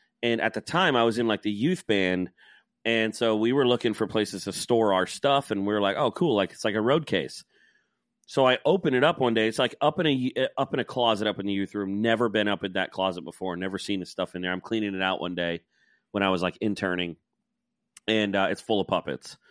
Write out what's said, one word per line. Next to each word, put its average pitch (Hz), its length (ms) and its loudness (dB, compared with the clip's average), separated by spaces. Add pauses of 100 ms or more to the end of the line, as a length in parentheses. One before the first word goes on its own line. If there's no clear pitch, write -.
(240)
And 117 180 0
at 110 120 0
the 110 80 -6
time 165 340 0
I 117 80 4
was 117 140 2
in, 117 100 0
like, 107 160 -2
the 107 80 -2
youth 135 340 -2
band. 92 440 0 (540)
And 110 320 0
so 113 200 2
we 110 180 2
were 135 140 2
looking 120 260 2
for 104 140 -2
places 101 380 -2
to 98 80 -4
store 110 400 2
our 92 140 2
stuff. 139 440 0
And 98 160 -2
we 104 60 0
were 104 80 0
like, 98 160 2
"Oh, 131 140 2
cool. 151 240 0
Like, 98 160 2
it's - 140 -10
like 107 100 0
a 107 60 2
road 139 240 2
case." - 380 -2 (840)
So 131 200 4
I 127 180 6
open 160 300 2
it 127 80 4
up 165 160 2
one 120 160 2
day. 110 120 4
It's, 110 120 -2
like, 127 220 0
up 156 180 2
in 165 80 0
a, 131 260 0 (240)
up 135 160 -2
in 143 60 0
a 123 60 -2
closet, 110 420 0
up 101 120 -2
in 98 60 -6
the 101 80 -2
youth 98 220 -4
room. 101 260 -4
Never 113 260 2
been 104 200 2
up 101 160 0
in 95 100 -6
that 92 180 -2
closet 95 320 -2
before. 90 320 -8
Never 95 220 -6
seen 98 220 -4
the 90 80 -6
stuff - 280 -6
in 90 60 -8
there. 90 100 -2
I'm 92 100 -4
cleaning 104 340 -4
it 95 60 -6
out 95 200 -2
one 90 140 -4
day 85 260 -4 (500)
when 101 120 0
I 98 60 4
was, 92 120 0
like, 90 200 -2
interning, 90 560 -4 (880)
and, 107 280 0
uh, 98 140 2
it's 98 120 -4
full 107 200 0
of 92 60 -6
puppets. - 500 -4 (140)